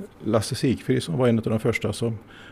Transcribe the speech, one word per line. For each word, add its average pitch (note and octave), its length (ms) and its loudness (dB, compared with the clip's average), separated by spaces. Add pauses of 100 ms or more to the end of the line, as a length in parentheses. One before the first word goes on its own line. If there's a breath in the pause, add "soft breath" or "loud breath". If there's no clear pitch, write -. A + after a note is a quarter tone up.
(240)
Lasse G#2+ 320 0
Sigfrid C3 480 0
som D#3 140 -4
var B2+ 100 4
en A2+ 100 4
av A2 60 0
de A2 160 0
första A2 340 0
som A2+ 240 -2 (340 loud breath)